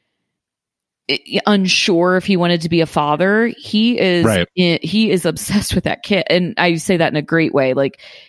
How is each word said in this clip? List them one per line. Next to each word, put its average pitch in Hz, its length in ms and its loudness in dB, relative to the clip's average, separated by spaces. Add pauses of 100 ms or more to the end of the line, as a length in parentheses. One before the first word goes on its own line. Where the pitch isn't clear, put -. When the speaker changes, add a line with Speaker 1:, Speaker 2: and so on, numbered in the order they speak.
(1120)
Speaker 1:
i-, - 360 -4
unsure 185 720 2
if 180 100 -2
he 202 100 2
wanted 175 260 0
to 170 60 -4
be 170 120 2
a 160 60 2
father. 180 680 0
He 226 420 0
is 175 260 2
Speaker 2:
Right. - 240 2 (100)
Speaker 1:
i-, 175 240 2
he 208 280 0
is 180 140 0
obsessed 196 500 -2
with 190 100 -2
that - 180 -6
kid. 190 260 -2
And 180 300 0
I 170 180 0
say 175 220 -2
that 165 140 2
in 151 40 -2
a 147 60 -2
great 160 320 0
way. 131 200 0
Like, 139 260 -4 (280)